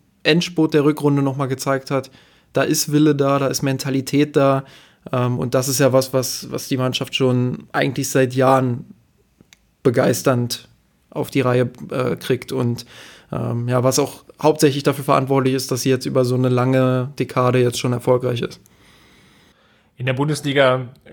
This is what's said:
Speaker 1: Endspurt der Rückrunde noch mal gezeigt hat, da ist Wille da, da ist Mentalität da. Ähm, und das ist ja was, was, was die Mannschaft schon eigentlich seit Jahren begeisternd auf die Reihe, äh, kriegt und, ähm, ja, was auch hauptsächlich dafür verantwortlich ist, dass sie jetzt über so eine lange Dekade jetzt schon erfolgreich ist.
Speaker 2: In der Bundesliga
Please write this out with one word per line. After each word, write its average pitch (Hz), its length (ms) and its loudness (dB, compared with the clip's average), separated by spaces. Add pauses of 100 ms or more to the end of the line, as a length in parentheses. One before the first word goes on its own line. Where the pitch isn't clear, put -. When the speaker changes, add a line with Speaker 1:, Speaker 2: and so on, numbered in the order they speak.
(240)
Speaker 1:
Endspurt 156 520 2
der 143 80 4
Rückrunde 147 400 2
noch 135 140 -2
mal 139 100 -2
gezeigt 135 420 -4
hat, 135 220 -4 (420)
da 135 100 0
ist 147 280 -2
Wille 151 240 4
da, 139 240 2
da 139 80 0
ist - 140 -4
Mentalität 139 720 0
da. 139 300 2 (460)
Ähm, 123 280 -2
und 123 160 -2
das 131 120 0
ist 135 120 -2
ja 131 140 4
was, 131 200 2
was, 123 380 -4
was 117 160 -8
die 135 100 -2
Mannschaft 127 380 -4
schon 127 560 0
eigentlich 139 380 -2
seit 131 260 0
Jahren 131 500 2 (960)
begeisternd 123 840 0 (420)
auf - 220 -8
die 139 100 0
Reihe, 123 300 2 (180)
äh, 127 280 -2
kriegt - 340 -4
und, 120 340 -2 (460)
ähm, 120 360 -4
ja, 123 160 0
was 131 160 2
auch - 240 -4 (180)
hauptsächlich 147 420 2
dafür 143 200 0
verantwortlich 135 520 2
ist, 127 160 -4
dass 123 100 -4
sie 135 80 0
jetzt 127 160 0
über 135 180 2
so 123 120 0
eine 127 140 2
lange 127 680 2
Dekade 123 420 0
jetzt 123 200 0
schon 127 120 -2
erfolgreich 123 520 0
ist. - 180 -8 (1400)
Speaker 2:
In 127 80 -8
der 131 80 0
Bundesliga 135 760 0 (240)